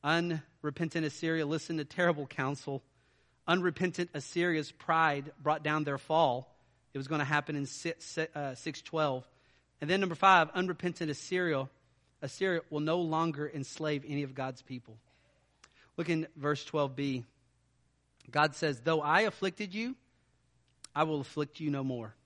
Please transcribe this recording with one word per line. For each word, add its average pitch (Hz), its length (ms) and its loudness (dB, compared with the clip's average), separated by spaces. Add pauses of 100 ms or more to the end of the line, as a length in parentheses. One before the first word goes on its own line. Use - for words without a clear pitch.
Unrepentant 160 1000 -2
Assyria 160 400 -2
listened 156 340 -2
to 147 60 -4
terrible 156 420 0
counsel. 139 560 -4 (640)
Unrepentant 175 680 2
Assyria's 160 600 -2
pride 151 580 2 (100)
brought 151 220 0
down 151 220 2
their 143 120 0
fall. 139 560 2 (400)
It - 40 -6
was 135 100 -6
gonna 147 180 0
happen 147 300 0
in 143 100 -2
si-, - 340 -6
si-, - 360 -4
uh, 139 200 -6
six - 260 -8
twelve. 143 440 -2 (540)
And 147 100 -4
then 196 120 4
number 175 140 0
five, 175 380 8
unrepentant 180 560 -2
Assyria, 151 600 -2 (520)
Assyria 180 480 -2
will 147 100 -2
no 160 220 0
longer 160 480 0
enslave 147 580 -4
any 143 160 -2
of 131 100 -8
God's 131 280 -6
people. 120 360 -14 (1000)
Look 165 120 -2
in 160 260 0
verse 147 280 -2
twelve 143 320 -2
B. 131 300 -2 (1040)
God 147 240 4
says, 143 260 0
"Though 160 200 2
I 156 200 6
afflicted 190 540 -2
you, 240 200 -4 (1000)
I 151 80 4
will 156 160 0
afflict 143 400 -6
you 156 100 -2
no 139 140 -2
more." 120 320 -4 (100)